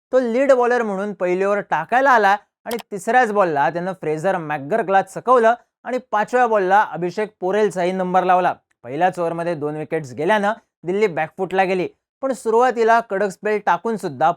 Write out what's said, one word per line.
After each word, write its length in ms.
तो 80
लीड 320
बॉलर 300
म्हणून 320
पहिली 300
ओव्हर 260
टाकायला 420
आला 260
आणि 120
तिसऱ्याच 400
बॉलला 380
त्यानं 240
फ्रेझर 440
मॅकगर्कला 640
चकवलं 520
आणि 140
पाचव्या 360
बॉलला 340
अभिषेक 480
पोरेलचाही 520
नंबर 320
लावला. 300
पहिल्याच 360
ओव्हरमध्ये 360
दोन 200
विकेट्स 380
गेल्यानं 400
दिल्ली 240
बॅकफुटला 560
गेली, 240
पण 120
सुरुवातीला 640
कडक 300
स्पेल 360
टाकून 320
सुद्धा 400